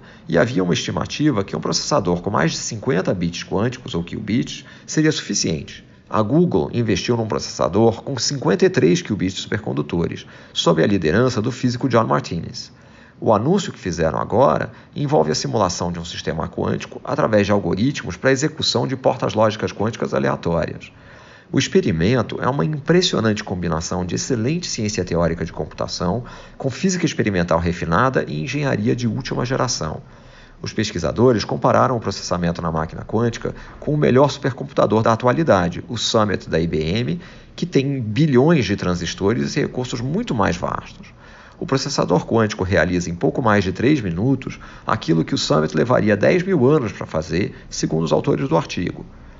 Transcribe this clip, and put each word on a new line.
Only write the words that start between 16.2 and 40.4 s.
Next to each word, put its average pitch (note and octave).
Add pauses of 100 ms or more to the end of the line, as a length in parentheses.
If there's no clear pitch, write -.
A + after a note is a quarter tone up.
quântico -
através A2+
de G2+
algoritmos G2+
para -
a C3+
execução C3+
de C3
portas C3
lógicas G#2+
quânticas A2
aleatórias. C#2 (640)
O -
experimento C3
é B2
uma C#3+
impressionante D3+
combinação F2
de F2
excelente C3
ciência G#2
teórica E2
de E2
computação F2+ (340)
com C3+
física F3+
experimental F2+
refinada E2+
e D2+
engenharia C3
de A#2+
última B2+
geração. A#2+ (580)
Os -
pesquisadores G#2+
compararam A#2
o A#2
processamento F2
na E2
máquina D#2+
quântica A#2 (260)
com -
o D3+
melhor C#3
supercomputador C3+
da A#2
atualidade, A2+
o A#2+
Summit G#2+
da E2
I E2
B D#2+
M, A#2+ (340)
que F3
tem C#3
bilhões C3
de G2
transistores F#2
e D3
recursos B2+
muito E3+
mais D3